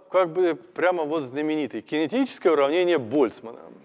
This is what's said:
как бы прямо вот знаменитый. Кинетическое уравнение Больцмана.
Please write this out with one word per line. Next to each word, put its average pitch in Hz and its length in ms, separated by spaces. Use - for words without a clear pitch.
как 185 200
бы 170 240
прямо 170 500
вот 147 200
знаменитый. 143 560
Кинетическое 165 720
уравнение 160 460
Больцмана. 120 600